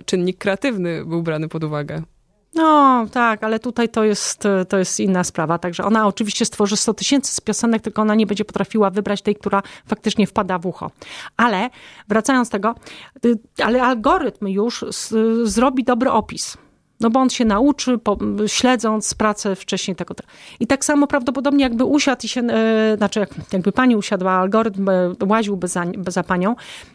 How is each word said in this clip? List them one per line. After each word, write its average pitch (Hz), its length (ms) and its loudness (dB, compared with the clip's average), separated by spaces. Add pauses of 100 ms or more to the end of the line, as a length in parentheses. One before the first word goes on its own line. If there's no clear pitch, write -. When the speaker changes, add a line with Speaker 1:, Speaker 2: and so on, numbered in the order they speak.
Speaker 1:
czynnik 180 340 -2
kreatywny 196 640 -2
był 165 180 -4
brany 156 260 -4
pod 160 160 -6
uwagę. 151 380 -6 (520)
Speaker 2:
No, 285 580 4
tak, 226 320 0
ale 220 140 0
tutaj 233 300 -2
to 226 160 0
jest, - 400 -2 (240)
to 202 100 0
jest 185 220 -2
inna 185 240 2
sprawa. 165 340 -2
Także 175 260 -6
ona 214 220 2
oczywiście 208 380 -2
stworzy 208 320 0
sto - 180 0
tysięcy - 380 0
z - 80 -4
piosenek, 220 420 -2
tylko 214 200 -2
ona 214 120 2
nie 214 120 4
będzie 208 180 -2
potrafiła 202 460 0
wybrać 202 320 -4
tej, 208 120 0
która 196 280 -2 (240)
faktycznie 208 400 0
wpada 190 320 -2
w 170 80 -8
ucho. 160 240 -6 (460)
Ale 226 340 2 (380)
wracając 226 400 2
do - 40 -10
tego, 214 220 0 (520)
y, 233 120 4 (260)
ale 254 180 2
algorytm 247 640 0
już 202 340 -2
s-, - 320 -6 (280)
zrobi 240 420 2
dobry 247 260 2
opis. - 460 -2 (440)
No 226 100 2
bo 262 100 4
on 262 100 4
się - 140 0
nauczy, 247 540 2
po-, 202 200 0 (280)
śledząc 220 680 0
pracę 208 420 -2
wcześniej - 400 -6
tego. - 180 -10 (460)
I 220 60 0
tak 277 180 0
samo 294 220 4
prawdopodobnie 277 580 0
jakby 240 200 0
usiadł 277 400 2
i 220 40 -8
się, 254 120 -4
e, 220 560 2
znaczy 208 240 0
jak-, - 320 -6
jakby 190 200 0
pani 254 240 4
usiadła, 190 360 0
algorytm, 196 560 0
e, 180 240 2 (140)
łaziłby 202 420 0
za, 175 160 -4 (240)
za 180 140 -2
panią, 185 340 0 (380)